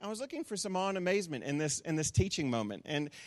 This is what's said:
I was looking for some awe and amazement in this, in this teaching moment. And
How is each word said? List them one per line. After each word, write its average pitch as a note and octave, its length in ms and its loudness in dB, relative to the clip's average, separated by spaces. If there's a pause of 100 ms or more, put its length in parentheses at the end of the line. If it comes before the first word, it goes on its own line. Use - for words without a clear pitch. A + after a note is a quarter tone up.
I G3 60 -6
was G#3+ 140 -6
looking D4 240 -6
for G#3+ 100 -8
some F#3 220 -2
awe F#3+ 100 2
and G3 100 0
amazement F3+ 460 2
in C#3+ 140 0
this, D3+ 240 0
in D#3+ 160 0
this D#3 120 2
teaching F3+ 400 4
moment. G#2+ 360 0
And D3 240 -2 (180)